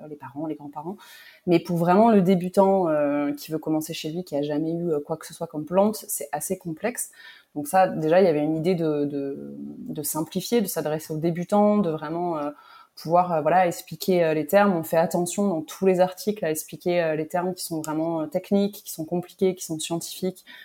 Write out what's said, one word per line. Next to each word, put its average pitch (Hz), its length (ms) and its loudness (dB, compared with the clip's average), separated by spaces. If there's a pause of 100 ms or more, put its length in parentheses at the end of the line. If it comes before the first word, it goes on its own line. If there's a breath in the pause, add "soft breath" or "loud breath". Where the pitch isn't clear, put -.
(100)
les 147 60 -14
parents, 143 300 -10
les 151 100 -6
grands-parents. 151 400 -12 (500 loud breath)
Mais 170 140 2
pour 170 180 -4
vraiment 185 320 4
le 208 100 6
débutant, 185 680 4
euh, 147 440 0
qui 147 180 -14
veut 156 80 -2
commencer 156 360 -2
chez 156 160 -8
lui, 180 140 -6
qui 147 120 -6
a 143 60 0
jamais 151 300 -2
eu, 170 200 -2
euh, 147 80 0
quoi 160 160 -6
que - 100 -12
ce 165 60 -18
soit 165 140 -10
comme 151 180 -8
plante, 196 440 2
c'est - 240 -8
assez 196 260 -4
complexe. 180 520 -8 (440 loud breath)
Donc 147 140 -6
ça, 190 200 6
déjà, 160 320 2
il 196 40 8
y 180 40 6
avait 147 140 2
une 156 140 0
idée 170 180 0
de, 151 320 0
de, 143 520 -8
de 147 440 -10
simplifier, 180 580 -2
de 190 60 0
s'adresser 156 480 -4
aux 156 40 -4
débutants, 190 600 2
de 180 100 2
vraiment, 160 480 -4
euh, 147 140 -4 (500 loud breath)
pouvoir, 175 320 2
euh, 156 80 2
voilà, 175 260 4
expliquer, 175 580 0
euh, 156 100 2
les 151 120 0
termes. 202 280 6
On 165 80 0
fait 160 160 0
attention 175 500 0
dans 160 140 0
tous - 240 -4
les 185 140 6
articles 185 440 -2
à 160 60 0
expliquer, 170 520 -2
euh, 156 120 0
les 156 140 -2
termes 180 260 -2
qui - 100 -10
sont 160 160 -4
vraiment, 156 400 -2
euh, 151 60 -4
techniques, 202 580 0
qui - 80 -12
sont 156 140 -8
compliqués, 180 480 -2
qui - 100 -12
sont 160 140 -6
scientifiques, - 680 -6 (200 loud breath)